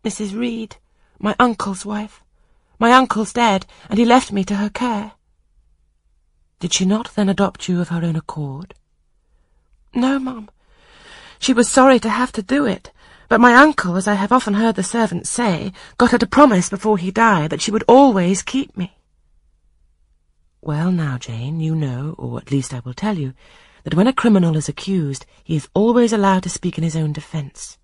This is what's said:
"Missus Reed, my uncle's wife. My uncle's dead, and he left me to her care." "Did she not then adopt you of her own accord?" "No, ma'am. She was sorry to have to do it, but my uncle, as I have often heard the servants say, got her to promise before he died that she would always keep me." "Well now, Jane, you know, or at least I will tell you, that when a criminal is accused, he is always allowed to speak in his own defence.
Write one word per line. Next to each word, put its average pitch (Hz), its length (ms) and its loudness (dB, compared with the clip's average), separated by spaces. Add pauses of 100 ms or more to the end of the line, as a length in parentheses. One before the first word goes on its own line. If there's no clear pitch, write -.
"Missus 208 300 -6
Reed, 226 420 -8 (420)
my 208 220 -2
uncle's 202 460 0
wife. 208 360 -10 (560)
My 233 140 4
uncle's 247 400 2
dead, 214 340 0 (240)
and 202 80 -2
he 233 80 4
left 240 280 4
me 196 100 -2
to 202 120 -4
her 208 140 -4
care." 214 440 -6 (1500)
"Did 170 140 -6
she 185 120 -2
not 214 300 -2
then 202 140 0
adopt 190 400 -4
you 175 100 0
of 170 100 -4
her 170 140 -4
own 160 140 -4
accord?" 147 580 -12 (1160)
"No, 262 260 0
ma'am. 254 300 -10 (880)
She 262 140 0
was 233 160 4
sorry 262 320 6
to 226 80 -4
have 247 240 -2
to 214 100 -8
do 269 220 -2
it, 190 260 -6 (380)
but 233 100 2
my 240 160 6
uncle, 254 400 4
as 190 140 -2
I 208 60 2
have 202 180 -2
often 220 220 0
heard 226 200 0
the 190 80 -4
servants 214 460 -4
say, 190 420 -4 (260)
got 240 140 4
her 247 60 2
to 196 100 0
promise 240 400 4
before 208 300 -2
he 185 140 -4
died 196 400 2
that 156 100 -6
she 208 100 -4
would 214 160 -2
always 196 540 4
keep - 340 -8
me." 185 220 -8 (1600)
"Well 156 320 -4
now, 151 260 -4
Jane, 127 440 -8
you 160 140 -2
know, 143 420 -6
or 120 220 -10
at - 120 -10
least 135 220 -2
I 123 80 -10
will 123 120 -12
tell 202 240 -4
you, 131 160 -6 (520)
that 156 80 -4
when 190 140 4
a 262 140 0
criminal 180 360 4
is 151 100 -4
accused, 151 580 -4 (180)
he 160 120 -4
is - 180 -6
always 226 380 2
allowed 196 320 2
to 180 60 -6
speak - 280 -6
in 160 60 -4
his 160 120 -4
own 156 180 -2
defence. - 720 -12